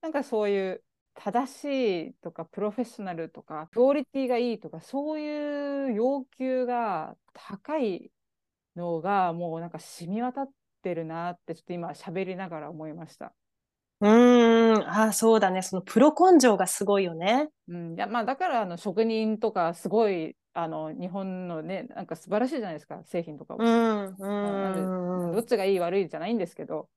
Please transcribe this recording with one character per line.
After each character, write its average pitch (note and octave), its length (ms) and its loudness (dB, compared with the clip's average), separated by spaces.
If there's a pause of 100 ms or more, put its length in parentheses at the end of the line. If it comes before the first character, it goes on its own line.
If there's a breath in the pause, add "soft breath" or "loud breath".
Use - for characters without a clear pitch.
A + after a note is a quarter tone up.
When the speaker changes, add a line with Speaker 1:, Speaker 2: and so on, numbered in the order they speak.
Speaker 1:
な D#4+ 100 -8
ん - 20 -8
か C#4 120 -2
そ G#3+ 220 -2
う G3+ 40 0
い G3 220 0
う - 120 -12 (300)
正 A#3+ 380 -4
し - 120 -20 (460)
い - 120 -20
と E3 100 -12
か、 E3 120 -12
プ - 160 -12
ロ G#3 100 -2
フ G#3+ 120 -6
ェ - 20 0
ッ A3+ 40 -10
シ - 120 -18
ョ G3+ 40 -10
ナ F#3 100 -8
ル E3 160 -8
と - 120 -20
か、 D#3 300 -12
ク A#3+ 120 4
オ C4+ 80 6
リ C#4+ 140 0
テ C4+ 200 -4
ィ - 20 -4
が B3 100 0
い A#3+ 160 0
い G#3+ 60 -12
と D3+ 100 -14
か、 E3 100 -14
そ D4 360 -6
う D4+ 40 -8
い C#4+ 720 -6
う - 20 -2
要 C4 300 0 (140)
求 B3+ 280 -2
が A3+ 500 -4 (160)
高 - 460 -8
い G#3+ 320 -4 (680)
の E3+ 240 -4
が、 F#3 320 0
も E3 240 -6
う E3 40 -8
な E3+ 80 -10
ん - 20 -12
か E3+ 100 -14
染 - 300 -14
み A3 120 -4
渡 B3+ 200 -6
っ C4+ 80 -8 (320)
て F3+ 120 -4
る E3 100 -6
な E3 260 -8
っ F3 100 -14
て、 E3+ 140 -10
ち - 60 -18
ょ - 20 -20
っ - 20 -20
と - 80 -12
今 F3 180 -8
喋 F#3+ 340 -8
り F#3 120 -8
な E3 120 -10
が D#3+ 120 -10
ら D3 100 -12
思 D#3 180 -12
い D3+ 60 -12
ま E3 140 -16
し - 80 -20
た。 - 180 -16 (680)
Speaker 2:
う G3+ 60 4
ー A3+ 720 8
ん、 - 100 -2
あ、 G#3+ 240 2
そ A3+ 240 6
う A3 40 6
だ G3 100 4
ね。 F#3 120 -2
そ - 140 -6
の F3+ 60 -2
プ - 180 2
ロ D4+ 140 8
根 F4 260 10
性 A#3+ 160 8
が F3+ 100 0
す - 180 -4
ご G3+ 160 4
い F#3+ 40 2
よ E3+ 100 -4
ね。 A3+ 340 0 (200)
Speaker 1:
う F3 80 -10
ん、 E3+ 180 -8
い E3+ 40 -12
や、 G3+ 80 -4
ま A3+ 140 -4
あ、 G#3+ 40 -4
だ C4 120 -2
か F#4 120 -4
ら、 C4 140 0
あ G3 40 -4
の、 E3+ 100 -8
職 G3+ 280 -2
人 A3 340 0
と A3 140 -2
か F3 220 0
す - 140 -10
ご G#3 220 2
い、 E3 260 -4 (160)
あ E3 160 -4
の、 D#3 240 -8
日 F3+ 160 -10
本 F#3 400 -8
の D#3+ 140 -8
ね、 F3 220 -8
な - 180 -14
ん - 40 -12
か E3 100 -10
素 - 140 -14
晴 G#3 100 0
ら B3+ 80 0
し C4+ 40 -6
い D#4+ 40 -6
じ A#3+ 60 -4
ゃ G#3 40 -8
な F3+ 60 -8
い - 20 -8
で D3+ 60 -12
す - 60 -20
か、 - 180 -14
製 F3 180 -6
品 D#3 160 -12
と D#3 60 -18
か - 120 -14
を。 - 20 -10
Speaker 2:
う A3 60 0
ん、 A3+ 420 2
う F#3+ 40 -10
ん、 F#3+ 60 -16 (260)
Speaker 1:
ま G3+ 80 -2
あ、 - 80 -4
な G3 120 -2
ん F#3+ 40 -4
で、 F#3+ 80 -2
Speaker 2:
う - 20 -2
ん、 F3+ 460 -4
う - 20 -4
ん。 - 0 -
Speaker 1:
ど G3+ 80 0
っ A#3 40 -4
ち B3 120 0
が G3 80 -2
い G3 100 2
い F#3 60 0
悪 E3+ 180 -2
い F#3 100 -2
じ - 80 -12
ゃ D#3 40 -8
な E3+ 80 -6
い A3+ 60 -2
ん A3+ 40 -2
で F3+ 80 -2
す - 80 -16
け - 120 -14
ど D#3 300 -10